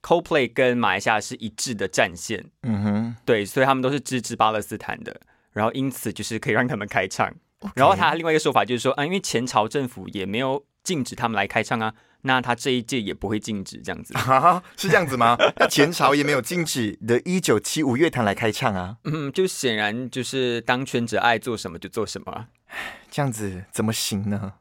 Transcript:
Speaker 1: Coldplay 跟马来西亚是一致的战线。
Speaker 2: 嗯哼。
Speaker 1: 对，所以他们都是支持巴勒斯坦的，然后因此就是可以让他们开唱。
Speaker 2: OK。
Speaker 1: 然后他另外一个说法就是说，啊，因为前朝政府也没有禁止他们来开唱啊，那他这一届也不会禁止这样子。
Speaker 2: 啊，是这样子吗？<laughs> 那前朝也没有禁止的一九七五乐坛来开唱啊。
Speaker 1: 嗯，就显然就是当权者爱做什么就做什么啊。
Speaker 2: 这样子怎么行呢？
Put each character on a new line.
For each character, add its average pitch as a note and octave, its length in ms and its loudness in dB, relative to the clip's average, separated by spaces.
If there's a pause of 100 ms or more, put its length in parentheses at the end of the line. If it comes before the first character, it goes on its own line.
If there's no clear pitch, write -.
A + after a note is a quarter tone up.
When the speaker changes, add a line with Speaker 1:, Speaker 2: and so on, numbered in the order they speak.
Speaker 1:
Coldplay D#3+ 500 2
跟 B2+ 240 4
马 A2 160 2
来 F#2+ 80 0
西 A2+ 100 0
亚 A2 100 4
是 - 140 -10
一 A2 160 -10
致 - 240 -6
的 G2 120 -4
战 F#2+ 300 0
线。 - 300 -8 (160)
Speaker 2:
嗯 G#2+ 200 -2
哼。 G#2+ 340 0 (100)
Speaker 1:
对， G#2+ 180 4
所 A2+ 180 0
以 C3 40 6
他 C3+ 80 4
们 C3 80 0
都 B2+ 80 2
是 C#3+ 100 -2
支 B2+ 200 -4
持 A#2 140 -8
巴 A2 160 2
勒 G#2+ 100 -2
斯 G#2+ 180 -8
坦 - 260 -8
的， - 100 -12 (380)
然 G#2+ 120 -2
后 A2+ 80 2
因 C3 180 -2
此 B2 200 -6
就 G2+ 140 -10
是 A2 140 -6
可 - 120 -4
以 A2 40 2
让 A2+ 120 2
他 D3 100 -4
们 G#2 120 -6
开 G2 180 0
唱。 - 220 -2 (320)
Speaker 2:
OK。 - 160 -10
Speaker 1:
然 C3 100 6
后 F#3 80 6
他 E3+ 200 2
另 E3 100 -4
外 E3 80 2
一 - 20 4
个 D#3 60 4
说 D3+ 100 2
法 A#2+ 140 4
就 A2+ 100 0
是 A#2+ 60 -2
说， C3 140 2
啊， C#3 100 -2
因 E3 80 -2
为 G3 80 0
前 B2 260 -2
朝 A2 220 2
政 C#3 180 -2
府 F#2+ 220 -12
也 G2 160 -8
没 G2 140 -4
有 C3 260 -2 (180)
禁 D3+ 220 -2
止 - 100 -8
他 B2+ 140 -2
们 A2+ 80 -2
来 G2+ 100 2
开 A2 160 0
唱 A#2+ 160 -2
啊， A2 140 -2 (300)
那 C3 180 2
他 B2 140 -2
这 B2+ 160 -2
一 B2+ 120 2
届 B2+ 160 -4
也 G2 140 -4
不 F2 160 -8
会 G#2+ 100 0
禁 G#2 240 -6
止 - 220 -14
这 F#2+ 80 -8
样 E2+ 100 -10
子。 - 120 -16
Speaker 2:
啊， C3+ 480 4 (140)
是 G3 120 -4
这 E3+ 60 6
样 F#3+ 120 4
子 C3 120 -2
吗？ A#2 180 6 (120)
<laughs> - 120 -4
那 - 80 6
前 D3+ 240 4
朝 C#3+ 220 4
也 D3 100 2
没 D3 80 2
有 C3+ 80 2
禁 F3 240 -2
止 A#2 420 -2
的 A#2 200 4
一 F3+ 120 0
九 A#2+ 220 4
七 - 220 -4
五 C3 160 2
乐 E3 100 4
坛 B2+ 160 0
来 G2+ 100 4
开 A2+ 160 0
唱 A2 240 -2
啊。 F#2 300 -6
Speaker 1:
嗯， D3 260 -4
就 F#3+ 160 0
显 B2 300 -2
然 G#2+ 340 -2
就 C3 120 -6
是 A#2+ 400 -2
当 B2 220 0
权 A#2+ 220 -2
者 G#2+ 140 0
爱 A2+ 180 4
做 A#2 160 -4
什 G2+ 160 -8
么 E2+ 80 -12
就 F#2+ 100 -14
做 G#2 180 -4
什 F#2+ 140 -10
么 - 120 -12
啊。 A2+ 140 -12 (640)
Speaker 2:
这 - 120 -2
样 C#3 80 0
子 G2 400 -6
怎 - 140 -2
么 A2 80 0
行 G#2 380 -2
呢？ G2 300 -4